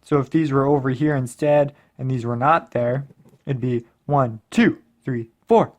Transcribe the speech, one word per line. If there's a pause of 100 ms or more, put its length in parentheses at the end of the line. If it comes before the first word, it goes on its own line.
So
if
these
were
over
here
instead (220)
and
these
were
not
there, (380)
it'd
be (200)
one,
two, (220)
three, (160)
four